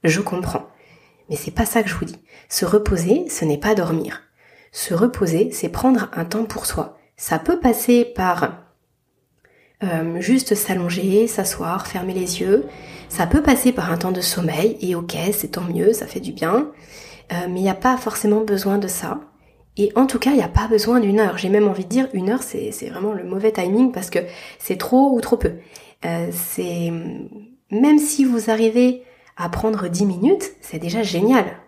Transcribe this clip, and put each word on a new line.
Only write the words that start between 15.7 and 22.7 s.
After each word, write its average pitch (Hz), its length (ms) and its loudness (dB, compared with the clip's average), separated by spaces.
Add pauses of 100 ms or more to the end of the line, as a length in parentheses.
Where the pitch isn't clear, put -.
ça - 140 -4
fait - 120 -10
du - 120 -10
bien. 226 400 -2 (600)
Euh, 175 160 -4
mais 180 120 -4
il 190 40 0
n'y 196 60 2
a 185 60 0
pas 254 200 2
forcément 214 460 0
besoin 202 380 0
de 196 80 -4
ça. 180 320 -6 (580)
Et 202 180 2
en 262 120 4
tout - 100 -2
cas, 262 140 2
il 285 60 4
n'y 220 40 4
a 170 60 0
pas 214 200 2
besoin 226 320 4
d'une 202 200 2
heure. 185 180 2
J'ai 185 120 -4
même 208 180 4
envie 185 180 -2
de 170 40 -16
dire, 262 240 2
une 190 180 -2
heure, 254 100 -2
c'est, - 300 -8